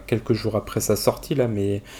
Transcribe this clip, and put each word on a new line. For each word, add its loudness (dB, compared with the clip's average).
quelques 0
jours 0
après -2
sa 2
sortie, 0
là, 2
mais 0